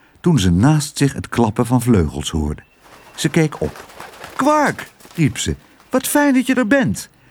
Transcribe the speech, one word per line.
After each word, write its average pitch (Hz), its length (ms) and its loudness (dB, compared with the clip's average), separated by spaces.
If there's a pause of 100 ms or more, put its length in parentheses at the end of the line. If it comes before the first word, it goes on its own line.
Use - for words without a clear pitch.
(200)
toen 165 200 2
ze 92 120 2
naast 143 460 2
zich 139 160 0
het - 160 -10
klappen 117 360 0
van 120 160 0
vleugels 85 480 0
hoorde. 76 340 -6 (520)
Ze - 140 -4
keek 156 320 0
op. - 240 -8 (500)
"Kwark," 269 560 0 (240)
riep 143 220 0
ze, 71 180 -4 (340)
"wat - 180 -2
fijn 294 260 2
dat 254 120 2
je 262 100 0
er 254 120 0
bent. 214 420 0 (220)